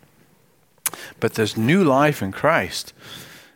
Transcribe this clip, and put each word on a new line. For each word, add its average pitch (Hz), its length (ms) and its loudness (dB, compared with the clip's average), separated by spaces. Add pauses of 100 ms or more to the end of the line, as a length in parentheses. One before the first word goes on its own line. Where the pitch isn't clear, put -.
(1200)
But 113 140 -2
this 107 200 0
new 147 280 4
life 143 380 2
in 98 120 -4
Christ, 139 580 -2 (640)